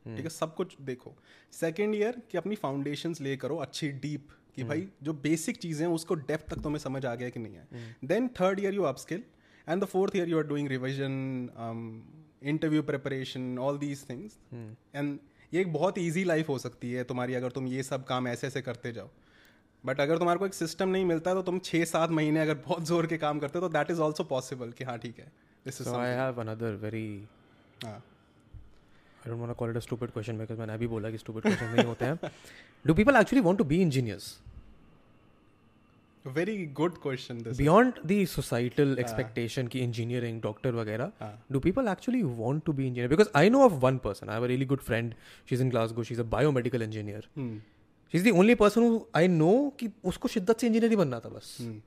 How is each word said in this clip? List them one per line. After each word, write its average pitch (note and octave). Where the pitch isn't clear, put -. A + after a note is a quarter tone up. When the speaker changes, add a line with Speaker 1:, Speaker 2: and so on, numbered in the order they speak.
Speaker 1:
हम्म। A#2
Speaker 2:
ठीक C3
है, D#3+
सब D#3+
कुछ F3+
देखो। C3
सेकंड G#3
ईयर A3+
कि F#3
अपनी G3
फाउंडेशंस C#3+
ले C3+
करो C#3
अच्छी D3
डीप, C#3+
कि C3
Speaker 1:
हम्म। A#2+
Speaker 2:
भाई D#3+
जो D#3
बेसिक D#3+
चीज़ें E3
हैं E3+
उसको E3
डेप्थ D3+
तक D#3
तुम्हें D3+
समझ C3+
आ A#2+
गया B2
कि B2
नहीं G2+
है। -
Speaker 1:
हम्म। A#2
Speaker 2:
Then A#3+
third F#3+
year G3
you F3
upskill D3+
and F#3+
the F#3+
fourth G3
year F3
you D#3
are D3
doing D3
revision, C3+
um, A2+
interview D3+
preparation, C3
all C#3+
these C#3+
things। F#3
Speaker 1:
हम्म। A2+
Speaker 2:
And C#3+
ये E3+
एक F3
बहुत F3+
ईजी E3+
लाइफ D#3+
हो C3+
सकती A#2+
है B2
तुम्हारी B2
अगर B2+
तुम C3
ये C3
सब C3+
काम B2+
ऐसे A#2+
ऐसे C3
करते B2
जाओ। G#2
But C3+
अगर D3+
तुम्हारे F3
को G3
एक F#3+
सिस्टम F3
नहीं F#3+
मिलता E3+
तो F#3+
तुम F#3
छः E3
सात E3
महीने D#3
अगर D3+
बहुत E3
जोर E3
के D#3+
काम D3
करते D3
हो F3+
तो D#3
that D3+
is E3
also D#3
possible B2+
कि -
हाँ B2
ठीक A#2
है, -
this C3
is B2
Speaker 1:
So A#2+
I -
Speaker 2:
something। B2
Speaker 1:
have A#2+
another A2
very G#2+
Speaker 2:
हाँ। G#2+
Speaker 1:
I A#2
don't A#2
wanna A#2+
call A#2
it A#2+
a A2+
stupid A#2+
question A2
because A2
मैंने A2
अभी A2+
बोला A2
कि A2+
stupid A2
question G3
नहीं A#2
होते A#2
हैं। D3+
<laughs> -
Do D#3+
people G#3+
actually A#3
want F#3+
to C#3+
be E3+
engineers? A#2
Speaker 2:
Very E3
good E3+
question C3
this A#2
is। A#2+
Speaker 1:
Beyond G3+
the F#3+
societal B2
Speaker 2:
हाँ। C3+
Speaker 1:
expectation A#2+
कि B2+
इंजीनियरिंग, A#2
डॉक्टर A2
वगैरह, A#2
Speaker 2:
हाँ। G#2+
Speaker 1:
do C3+
people G3
actually B3
want A#2+
to D#3
be C#3
engineer? B2
Because G3+
I D#3+
know C4
of C3+
one C3
person, G#2
I G2+
have A2+
a B2
really B2+
good C3+
friend, A#2
she's B2+
in C3
Glasgow, A2+
she's A#2
a -
biomedical B2
engineer। G#2
Speaker 2:
हम्म। A2+
Speaker 1:
She's F#3+
the F3
only A3+
person A3+
who A3+
I E3+
know F#3+
कि A3+
उसको F#3
शिद्दत A3+
से B3
इंजीनियर A3+
ही A3
बनना C3
था A2
बस। -
Speaker 2:
हम्म। A2